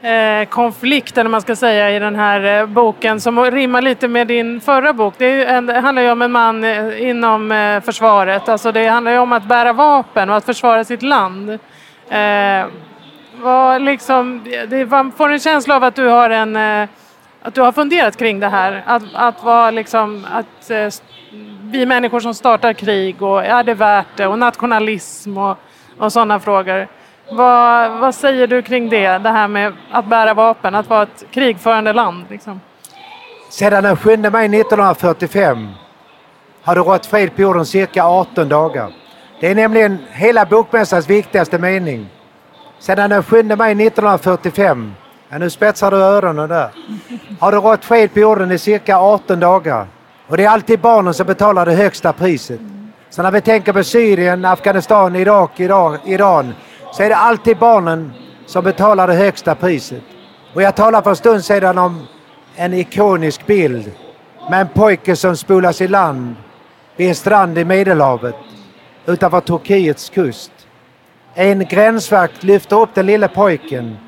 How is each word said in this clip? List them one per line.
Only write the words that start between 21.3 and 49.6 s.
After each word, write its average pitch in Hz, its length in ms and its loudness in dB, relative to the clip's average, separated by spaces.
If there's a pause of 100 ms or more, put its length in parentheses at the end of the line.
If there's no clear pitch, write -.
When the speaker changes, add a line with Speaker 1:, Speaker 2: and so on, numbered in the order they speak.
Speaker 1:
vi 247 240 -4
människor 240 340 -2
som 226 140 -8
startar 226 380 0
krig 190 500 -4
och 196 220 0
är 240 180 0
det 233 120 -2
värt 202 320 2 (100)
det? 202 100 -2
Och 208 120 -2
nationalism 220 1000 -4
och, 196 200 -4 (400)
och 214 140 -4
såna 214 280 0
frågor. 190 480 -2 (420)
Vad, 240 600 2
vad 247 240 -2
säger 262 320 0
du 247 160 -2
kring 240 260 -4
det? 190 300 0
Det 214 120 -2
här 214 180 0
med 202 240 -4 (200)
att 233 120 -2
bära 220 300 2
vapen, 220 400 0
att 208 160 -4
vara 214 120 2
ett - 280 -8
krigförande 220 640 0
land, 185 360 -2
liksom. 202 320 -18 (920)
Speaker 2:
Sedan 202 320 0
den 196 140 2
sjunde 214 340 2
maj 220 180 0
nittonhundrafyrtiofem 185 1200 0 (920)
har 175 120 -2
det 180 60 2
rått 180 260 0
fred 202 280 0
på 185 60 -4
jorden 175 260 2
cirka 190 380 -2
arton 175 440 0
dagar. 135 440 -2 (480)
Det 170 100 0
är 196 40 0
nämligen 220 440 2 (140)
hela 214 320 2
bokmässans 196 640 0
viktigaste 190 480 0
mening. 170 500 -4 (680)
Sedan 202 320 0
den 202 120 2
sjunde 220 340 2
maj 220 180 0
nittonhundrafyrtiofem, 185 1200 0 (340)
ja, 143 100 -14
nu 170 120 -4
spetsar 208 400 0
du 196 60 0
öronen 190 520 2
där, 156 200 -2 (720)
har 202 120 2
det 208 60 2
rått 214 260 2
fred 226 300 2
på 208 60 2
jorden 202 320 2
i 175 60 -2
cirka 202 380 0
arton 190 440 2
dagar. 160 460 0 (400)